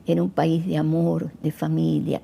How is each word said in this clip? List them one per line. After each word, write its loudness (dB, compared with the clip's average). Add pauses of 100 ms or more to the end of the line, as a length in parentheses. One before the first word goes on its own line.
era 2
un -2
país 0
de -2
amor, 0 (120)
de -2
familia, 0